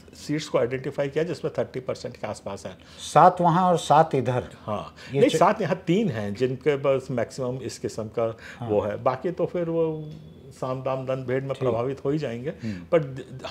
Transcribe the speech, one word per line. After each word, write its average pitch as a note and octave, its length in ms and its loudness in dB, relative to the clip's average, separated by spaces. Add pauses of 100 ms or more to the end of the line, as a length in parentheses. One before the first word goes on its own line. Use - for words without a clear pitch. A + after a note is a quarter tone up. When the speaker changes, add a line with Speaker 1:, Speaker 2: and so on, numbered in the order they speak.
(140)
Speaker 1:
सीट्स D3+ 340 -6
को D#3+ 100 0
आइडेंटिफाई C3 500 -2
किया, D3+ 160 0
जिसमें D#3+ 340 -6
थर्टी B2+ 220 -4
परसेंट A#2+ 360 -8
के - 100 -8
आसपास G2+ 400 -10
हैं। F#2 120 -12 (200)
Speaker 2:
सात F3+ 420 6
वहाँ F3 280 4
और E3+ 100 4
सात D#3 360 6
इधर? B2 300 0 (160)
Speaker 1:
हाँ। G2 340 -8 (200)
Speaker 2:
ये C#3 60 2
Speaker 1:
नहीं, C4 100 8
Speaker 2:
च- - 60 -2
Speaker 1:
सात G3+ 240 4
यहाँ F#3 260 -2
तीन G3 220 2
हैं, G#2+ 260 -2
जिनके C3 420 2
पास C3+ 340 0
मैक्सिमम B2+ 460 -4
इस A2 220 -8
किस्म A2 260 -6
का A2+ 320 -2 (220)
Speaker 2:
हाँ। A#2+ 100 -8
Speaker 1:
वो G#2 120 4
है, G#2 220 -2
बाकी C3 280 0
तो E3+ 160 -2
फिर F3 180 -4
वो D#3+ 440 -2 (400)
साम C3 340 -6
दाम C3 240 -4
दंड C3 200 -4
भेद C3 160 0
में C#3 100 -6
Speaker 2:
ठीक। B2+ 60 -6
Speaker 1:
प्रभावित B2 460 -2
हो C#3 60 0
ही D3+ 80 0
जाएंगे। B2+ 320 -6
Speaker 2:
हम्म। G#2 480 -2
Speaker 1:
But D3+ 100 0
th-, C3+ 420 -12